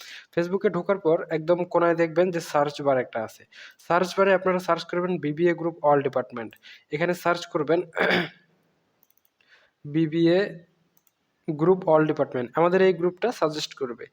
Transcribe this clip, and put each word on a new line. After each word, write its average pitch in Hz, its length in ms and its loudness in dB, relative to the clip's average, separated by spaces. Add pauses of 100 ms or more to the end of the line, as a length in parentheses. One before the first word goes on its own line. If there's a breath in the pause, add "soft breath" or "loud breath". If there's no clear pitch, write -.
(300 loud breath)
Facebook-এ 180 400 -2
ঢোকার 175 280 -2
পর 160 180 2 (140)
একদম 165 340 0
কোনায় 175 320 2
দেখবেন 165 340 2
যে 165 100 -6
সার্চ 147 420 0
বার 139 160 2
একটা 120 260 -4
আছে। - 180 -16 (360 loud breath)
সার্চ 180 360 0
বারে 196 200 4
আপনারা 185 240 0
সার্চ 170 260 -2
করবেন 180 340 -4
বিবিএ 151 360 0
গ্রুপ 165 280 -6
অল 147 200 4
ডিপার্টমেন্ট। 123 500 -4 (380 loud breath)
এখানে 170 240 -2
সার্চ 175 320 -2
করবেন 160 340 0 (120)
<clears throat> 175 520 -2 (1400 soft breath)
বিবিএ 165 560 2 (1080)
গ্রুপ 165 400 2
অল 156 180 6
ডিপার্টমেন্ট। 135 480 -2
আমাদের 175 280 4
এই 190 100 6
গ্রুপটা 175 400 -4
সাজেস্ট 151 420 -4
করবে। 120 380 -10